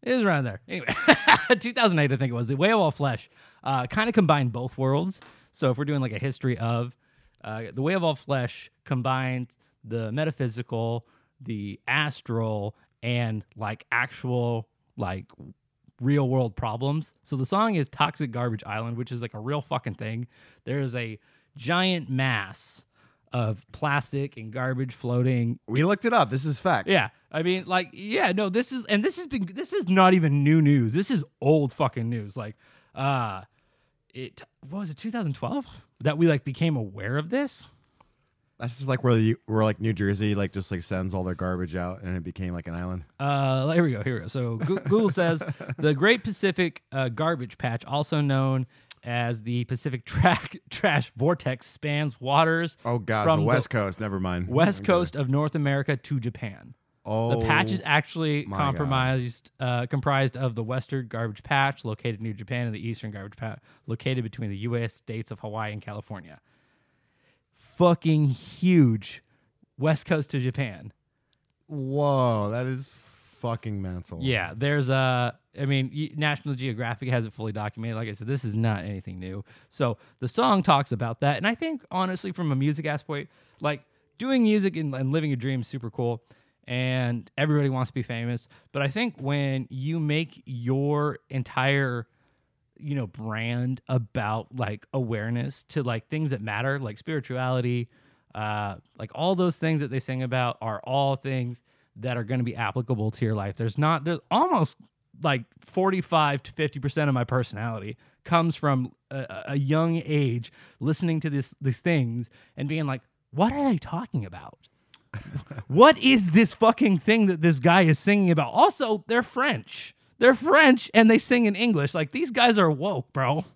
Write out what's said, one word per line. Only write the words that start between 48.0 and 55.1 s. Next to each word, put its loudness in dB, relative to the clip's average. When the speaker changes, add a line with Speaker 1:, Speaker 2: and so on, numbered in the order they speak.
Speaker 1:
known 2
as -2
the -2
Pacific -6
Track, 2
<laughs> -20
Trash 0
Vortex, -2
spans -4
waters 2
Speaker 2:
Oh, 0
God. 0
Speaker 1:
from 4
Speaker 2:
So 2
Speaker 1:
the 2
Speaker 2:
West 2
Coast. -2
Never -4
mind. -2
Speaker 1:
West 2
Speaker 2:
Okay. -6
Speaker 1:
Coast 2